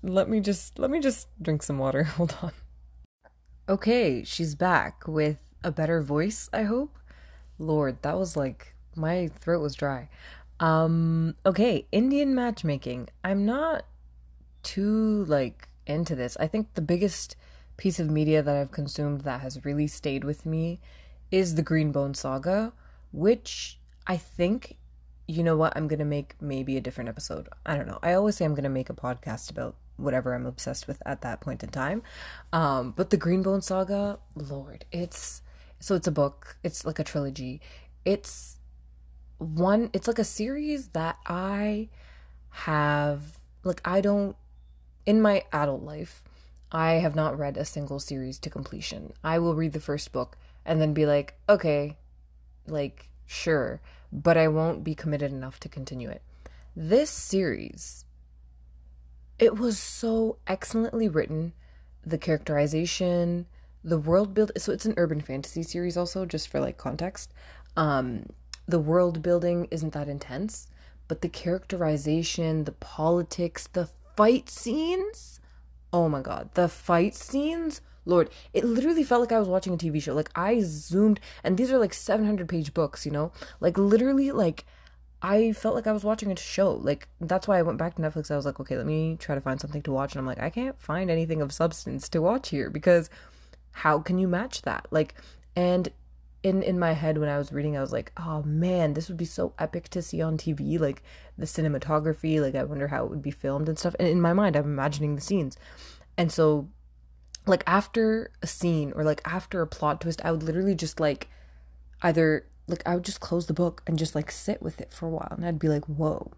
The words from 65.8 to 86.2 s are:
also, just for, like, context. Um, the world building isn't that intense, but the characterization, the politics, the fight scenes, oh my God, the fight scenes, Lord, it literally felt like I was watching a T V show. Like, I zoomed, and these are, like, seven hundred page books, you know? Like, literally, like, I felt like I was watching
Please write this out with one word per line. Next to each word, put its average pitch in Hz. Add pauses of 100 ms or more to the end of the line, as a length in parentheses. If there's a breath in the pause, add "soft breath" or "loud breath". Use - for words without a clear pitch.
also, 180
just 160
for, 143
like, -
context. - (420 loud breath)
Um, 131 (420)
the 170
world 165
building 175
isn't 156
that 147
intense, 143 (400 soft breath)
but -
the 175
characterization, 160
the 147
politics, 170
the - (280)
fight 226
scenes, 349 (520 soft breath)
oh 170
my 143
God, -
the 175
fight 175
scenes, 311 (240 soft breath)
Lord, 175 (240 loud breath)
it -
literally 269
felt 247
like 233
I 226
was 202
watching 185
a 175
T 165
V 151
show. 143
Like, 156
I 208
zoomed, 185 (220 loud breath)
and 185
these 254
are, 269
like, 208
seven 214
hundred 190
page 156
books, 151
you 147
know? 151 (280 loud breath)
Like, 175
literally, 254
like, 190 (560 soft breath)
I 214
felt 220
like 233
I 220
was 208
watching 214